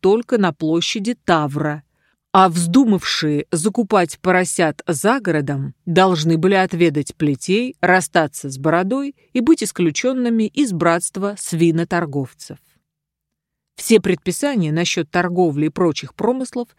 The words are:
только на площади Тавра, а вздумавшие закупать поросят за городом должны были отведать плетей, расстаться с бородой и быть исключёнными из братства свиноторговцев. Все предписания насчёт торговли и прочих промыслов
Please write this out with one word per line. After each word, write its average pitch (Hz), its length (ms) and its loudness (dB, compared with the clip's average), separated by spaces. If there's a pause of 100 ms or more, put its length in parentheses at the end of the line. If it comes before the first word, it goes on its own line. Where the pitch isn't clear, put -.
только 220 380 2
на 180 140 2
площади 170 640 -4 (100)
Тавра, 147 600 -2 (480)
а 190 160 6
вздумавшие 170 1000 0
закупать 190 680 0
поросят 180 680 0
за 214 340 0
городом 143 540 -4 (120)
должны 165 500 2
были 190 180 2
отведать 170 600 0
плетей, 180 640 -2
расстаться 175 720 0
с 131 80 -12
бородой 190 560 -2 (180)
и 254 80 0
быть 294 220 4
исключёнными 226 800 0
из 254 280 0
братства 175 640 -2
свиноторговцев. 160 1200 -2 (1200)
Все 220 240 4
предписания 185 720 -2
насчёт 165 380 -2
торговли 175 560 0
и 156 40 0
прочих 160 440 -2
промыслов 247 540 -4 (100)